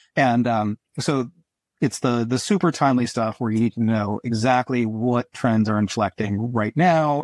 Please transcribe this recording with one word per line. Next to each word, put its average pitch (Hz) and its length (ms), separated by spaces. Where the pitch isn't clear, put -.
And, 123 300
um, 107 320
so 135 320
it's - 200
the, 120 260
the 123 140
super 185 320
timely 127 340
stuff 113 340
where 117 120
you 110 80
need 113 140
to 117 100
know 107 400
exactly 123 640
what 120 460
trends 110 380
are 110 80
inflecting 104 760
right 110 240
now 156 480